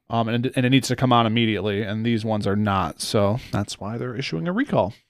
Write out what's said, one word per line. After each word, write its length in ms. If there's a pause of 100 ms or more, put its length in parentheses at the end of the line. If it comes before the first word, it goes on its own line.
(140)
Um, 160
and, 260
and 100
it 40
needs 200
to 60
come 160
on 140
immediately, 560
and 240
these 180
ones 240
are 80
not, 460
so 380 (120)
that's 280
why 180
they're 180
issuing 320
a 60
recall. 400 (160)